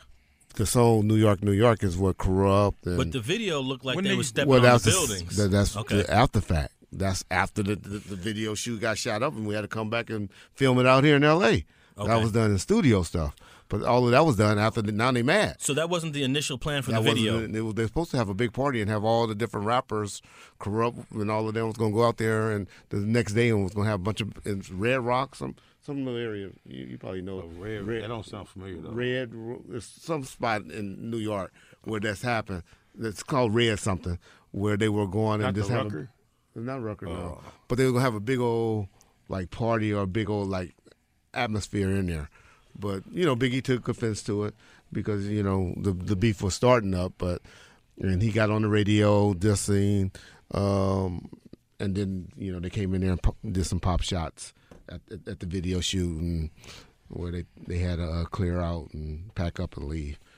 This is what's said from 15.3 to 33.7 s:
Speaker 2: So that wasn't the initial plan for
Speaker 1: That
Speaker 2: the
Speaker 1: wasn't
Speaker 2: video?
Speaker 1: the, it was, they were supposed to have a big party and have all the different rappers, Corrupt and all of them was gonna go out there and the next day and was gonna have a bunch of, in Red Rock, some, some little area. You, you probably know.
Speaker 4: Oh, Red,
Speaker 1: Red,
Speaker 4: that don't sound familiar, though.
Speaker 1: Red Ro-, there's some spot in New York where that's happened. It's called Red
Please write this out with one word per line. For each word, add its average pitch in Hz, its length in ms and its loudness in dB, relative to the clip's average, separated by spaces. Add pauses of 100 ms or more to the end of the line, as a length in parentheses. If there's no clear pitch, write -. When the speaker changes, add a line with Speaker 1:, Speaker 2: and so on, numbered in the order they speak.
Speaker 2:
So - 160 -2
that 165 160 -2
wasn't 165 240 -4
the 143 80 -4
initial 135 340 -2
plan 143 260 -4
for 110 100 -4
Speaker 1:
That 110 100 0
Speaker 2:
the 139 80 4
Speaker 1:
wasn't 139 80 2
Speaker 2:
video? 110 300 0
Speaker 1:
the, 107 100 -4
it - 40 -2
was, 110 120 -4
they 113 80 -2
were 110 60 0
supposed 165 240 -4
to 151 40 -2
have 113 120 2
a 101 60 -4
big 110 200 0
party 131 260 0
and 101 80 -2
have 107 160 0
all 117 220 4
the 110 80 -4
different 104 320 -4
rappers, 107 560 -2 (380)
Corrupt 117 500 -2
and 107 200 -4
all 110 180 -2
of 107 60 -4
them 113 120 -2
was 110 100 -6
gonna 110 160 2
go 117 140 4
out 117 100 2
there 110 360 0
and 101 140 -2 (240)
the 104 80 -2
next 113 360 2
day 120 160 4
and 104 140 4
was 92 100 -4
gonna 101 140 0
have 107 120 -2
a - 40 -8
bunch 104 180 -2
of, 104 100 -6 (140)
in 98 240 -4
Red 113 300 0
Rock, 123 340 -2
some, 131 220 -10 (280)
some 139 200 -6
little 123 160 -4
area. 104 300 -8 (140)
You, 65 200 -12
you - 140 -12
probably 95 240 -8
know. 95 220 -8
Speaker 4:
Oh, 82 60 -14 (100)
Red, 104 280 -8
Speaker 1:
Red, 113 160 -4
Speaker 4:
that 107 40 -8
don't 113 160 -8
sound 98 240 -14
familiar, 92 320 -12
though. 80 120 -14
Speaker 1:
Red 123 420 -4
Ro-, 113 340 -12
there's 117 180 -12
some 156 360 -8
spot 113 400 -4
in 101 480 -10
New 117 80 -4
York 104 340 -6 (300)
where 107 160 -6
that's 104 240 -4
happened. 107 400 -4 (380)
It's 110 240 -6
called 127 280 0
Red 113 280 2